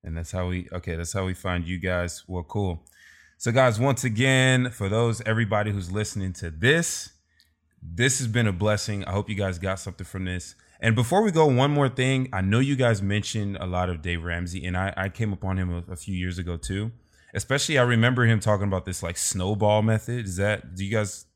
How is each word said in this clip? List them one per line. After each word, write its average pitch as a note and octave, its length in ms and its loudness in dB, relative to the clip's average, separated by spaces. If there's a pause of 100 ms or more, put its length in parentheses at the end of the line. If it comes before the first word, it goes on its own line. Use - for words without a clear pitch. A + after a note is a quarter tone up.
And E2 120 -8
that's E2 160 -8
how F2+ 160 -2
we, F2+ 240 -4
okay, F2 240 -6
that's E2 180 -6
how G2 120 -2
we F#2 80 -2
find F2 340 -4
you F2+ 120 -4
guys. F2 480 -4
Well, F2+ 160 -6
cool. F#2 420 -4 (540)
So B2 120 -2
guys, A#2+ 280 4
once C3 260 2
again, C3 680 4
for G2+ 180 -6
those, A#2 320 0
everybody G#2+ 500 0
who's F#2+ 200 -4
listening G2 420 -4
to E2+ 160 -8
this, B2+ 640 0 (720)
this A#2 360 0
has C3 80 -4
been A2+ 200 2
a G2+ 60 0
blessing. G2+ 520 0
I - 60 -6
hope G2+ 180 -2
you G#2+ 60 -4
guys F#2+ 240 -2
got F#2+ 200 -4
something F#2 260 -12
from F#2+ 200 -8
this. F2+ 300 -6 (240)
And A2+ 160 4
before B2+ 280 4
we G#3+ 80 2
go, D#3+ 160 6
one C3+ 240 4
more C#3+ 180 4
thing. C3 420 0
I F#2+ 100 -2
know G2 180 4
you C#3 180 2
guys A#2 240 2
mentioned G2+ 580 -2
a F2 60 -6
lot F2+ 240 -2
of E2 120 -6
Dave E2+ 220 -4
Ramsey, E2+ 420 -6
and F2+ 120 -2
I, F#2+ 180 -2
I F#2+ 140 -4
came G#2+ 240 -4
upon F#2 240 -4
him F2+ 140 -2
a, E2+ 200 -8
a F2 40 -10
few F#2+ 200 -8
years F2+ 220 -4
ago F2 200 -6
too. G2+ 340 -4 (420)
Especially, C#3+ 440 0
I B2+ 60 6
remember A#2+ 420 4
him A2+ 140 6
talking G2+ 280 2
about F#2+ 180 -2
this, F#2 180 -6
like, E2+ 140 -6
snowball G#2 640 2
method. A2 440 0
Is F#2 120 -6
that, G2 380 -2
do F#2+ 100 -4
you G2 60 -6
guys G#2+ 340 -2 (100)